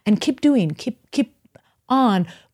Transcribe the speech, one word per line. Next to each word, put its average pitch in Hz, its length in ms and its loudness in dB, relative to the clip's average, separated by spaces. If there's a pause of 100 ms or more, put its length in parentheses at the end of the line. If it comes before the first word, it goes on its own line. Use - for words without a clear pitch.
and 214 160 2
keep 285 200 -4
doing, 233 320 2
keep, - 260 -10 (140)
keep - 220 -4 (540)
on 220 380 2 (260)